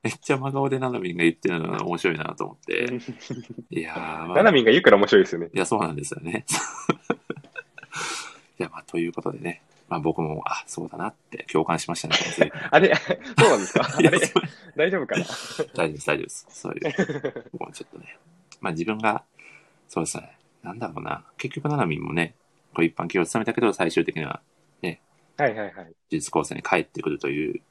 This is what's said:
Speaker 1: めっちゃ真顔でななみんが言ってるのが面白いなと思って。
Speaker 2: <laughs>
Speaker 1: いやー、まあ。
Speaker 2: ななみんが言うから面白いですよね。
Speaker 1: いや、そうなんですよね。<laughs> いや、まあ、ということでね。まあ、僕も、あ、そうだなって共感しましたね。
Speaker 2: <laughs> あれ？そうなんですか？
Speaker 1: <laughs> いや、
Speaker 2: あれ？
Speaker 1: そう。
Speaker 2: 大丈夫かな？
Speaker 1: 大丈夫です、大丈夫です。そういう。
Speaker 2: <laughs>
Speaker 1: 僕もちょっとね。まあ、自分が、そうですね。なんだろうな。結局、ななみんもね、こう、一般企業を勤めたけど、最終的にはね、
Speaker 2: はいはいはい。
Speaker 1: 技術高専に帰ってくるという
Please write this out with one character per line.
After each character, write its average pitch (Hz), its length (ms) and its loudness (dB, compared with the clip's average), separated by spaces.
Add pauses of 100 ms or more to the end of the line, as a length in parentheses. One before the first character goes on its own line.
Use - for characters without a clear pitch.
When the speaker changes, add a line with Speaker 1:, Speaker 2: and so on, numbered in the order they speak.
Speaker 1:
め 113 80 -2
っ - 80 -10
ち - 140 -6
ゃ 135 40 2
真 135 140 -4
顔 139 180 0
で 135 80 -2
な 127 140 -2
な 120 80 -6
み 90 120 -6
ん 87 60 -6
が 85 60 2
言 82 100 6
っ - 20 -6
て - 140 -2
る 85 100 0
の 87 120 -4
が 92 120 -4
面 85 140 -2
白 85 160 0
い 78 60 -4
な - 160 -8
と - 100 -6
思 50 80 -14
っ - 40 -20
て。 123 420 -4 (340)
Speaker 2:
<laughs> 120 380 -14
Speaker 1:
い 85 100 -4
や 80 140 -10
ー、 - 20 -6
ま 80 260 -8 (100)
あ。 - 20 0
Speaker 2:
な 175 80 6
な 220 80 8
み 139 100 6
ん 113 40 2
が 110 40 8
言 143 120 8
う - 20 -10
か - 80 12
ら 101 60 10
面 101 100 4
白 101 140 10
い - 20 8
で - 60 2
す - 40 -4
よ 85 80 -4
ね。 82 100 -8
Speaker 1:
い - 60 -4
や、 92 80 2
そ 110 120 0
う - 40 0
な 85 60 0
ん 80 80 -6
で 73 80 -8
す - 100 -8
よ - 60 -10
ね。 85 300 -6
<laughs> - 760 -4 (1300)
い 92 40 -2
や、 80 80 -6
ま - 80 -14
あ、 - 60 -18
と 85 140 -4
い 85 80 0
う 82 40 -4
こ - 120 -10
と - 80 -2
で - 80 -12
ね。 87 240 -8 (240)
ま 85 100 -4
あ、 - 20 -2
僕 80 220 0
も、 78 240 -4
あ、 - 200 -4
そ 82 200 -10
う 82 40 -12
だ 82 80 -14
な 90 100 -6
っ 110 60 -8
て - 380 -16
共 78 120 2
感 80 160 2
し - 100 -6
ま 82 60 -2
し - 60 -8
た 82 60 -8
ね。 - 440 2 (100)
Speaker 2:
<laughs> - 100 -8
あ 156 80 10
れ？ 170 140 6 (440)
そ - 100 10
う - 20 10
な 127 80 6
ん - 20 2
で 95 60 -2
す - 80 -10
か？ - 200 2
Speaker 1:
<laughs> - 80 2
い - 20 8
や、 160 60 10
Speaker 2:
あ - 20 6
れ？ 175 140 2
Speaker 1:
そ - 140 2
う。 - 40 0 (320)
Speaker 2:
大 156 140 2
丈 185 120 0
夫 127 60 -6
か - 100 -4
な？ - 80 -2
Speaker 1:
大 - 0 -
丈 - 60 -12 (540)
夫 - 80 0
で 71 60 -12
す、 - 80 -6
大 73 100 2
丈 - 40 -4
夫 - 20 -6
で - 60 -12
す。 - 200 -16
そ - 200 -10
う - 40 -6
い - 40 -8
う。 - 720 -4
Speaker 2:
<laughs> - 40 -16
Speaker 1:
僕 - 140 -10
も - 40 -18
ち - 120 -16
ょ - 40 -14
っ - 40 -20
と - 80 -18
ね。 - 180 -20 (440)
ま 98 80 -4
あ、 85 40 -4
自 82 100 -4
分 110 140 -2
が、 110 260 0 (640)
そ - 140 -4
う 78 40 -2
で - 40 -6
す - 80 -8
ね。 - 200 -16 (260)
な 87 80 -12
ん 107 80 -12
だ 117 80 -6
ろ - 100 -10
う - 60 -12
な。 - 200 -8 (140)
結 - 180 -10
局、 151 140 -4
な 147 80 -2
な 113 80 0
み 78 120 -2
ん - 40 -8
も 78 120 -6
ね、 82 200 -2 (400)
こ 82 80 0
う、 82 40 6
一 82 80 0
般 87 100 -6
企 87 100 -6
業 92 80 2
を 80 40 2
勤 113 160 -2
め - 40 -4
た 113 80 -2
け 120 80 0
ど、 110 120 4
最 85 180 0
終 85 140 2
的 - 120 -6
に 80 60 -4
は - 180 -10 (400)
ね、 87 200 -6 (360)
Speaker 2:
は 147 100 2
い 107 80 -2
は 107 100 -6
い 92 80 -12
は 95 100 -16
い。 82 100 -20 (160)
Speaker 1:
技 80 80 -2
術 - 140 -6
高 78 120 0
専 73 140 -8
に - 60 -12
帰 - 140 2
っ 80 80 2
て - 180 -12
く 78 60 0
る 71 100 -4
と 69 100 -4
い 73 280 -4
う - 140 -10